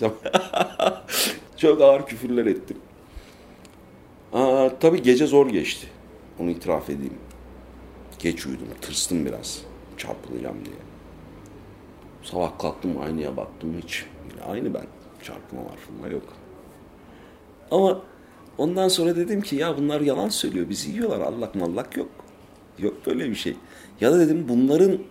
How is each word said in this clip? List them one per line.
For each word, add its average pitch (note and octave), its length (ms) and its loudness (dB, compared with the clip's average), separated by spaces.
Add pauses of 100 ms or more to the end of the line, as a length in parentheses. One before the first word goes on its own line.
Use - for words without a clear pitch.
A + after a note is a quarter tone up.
<laughs> - 100 2 (1500)
Çok D3+ 240 6
ağır C#3 240 8
küfürler A#2+ 400 -2
ettim. - 320 -2 (1600)
Aa, C3 360 4 (100)
tabii E3 220 6
gece B2+ 260 6
zor C3+ 220 8
geçti. - 380 -4 (520)
Onu E2+ 100 -2
itiraf E2 400 -2
edeyim. C#2 280 -8 (1000)
Geç E2 260 -2
uyudum, B1+ 220 -8 (140)
tırstım D2+ 440 -2
biraz. A1+ 360 -8 (360)
Çarpılacağım A#1+ 680 -10
diye. G1+ 100 -16 (1500)
Sabah F2 360 -4
kalktım, D#2 420 -4
aynaya D2+ 360 -6
baktım, D#2+ 460 -8
hiç. - 220 -10 (260)
Yine E2 120 -16
aynı - 300 -6
ben. - 120 -8 (380)
Çarpma - 360 -14
var, - 180 -14 (100)
fırma - 200 -14
yok. - 260 -8 (1400)
Ama F#3+ 300 4 (560)
ondan F3+ 300 0
sonra E3+ 280 2
dedim G3+ 260 0
ki, C#3+ 140 -4
"Ya D3+ 220 -2
bunlar D3 240 0
yalan D#3 280 0
söylüyor, - 400 -2
bizi - 220 -6
yiyorlar, G3+ 300 -2
allak A#2 340 -4
mallak F#2 420 -4
yok. - 120 -6 (720)
Yok - 260 -4
böyle - 240 -2
bir G#2 60 -4
şey." - 200 -6 (460)
Ya B2 100 6
da F3 80 6
dedim, D#3+ 300 4
"Bunların, D3+ 480 4 (140)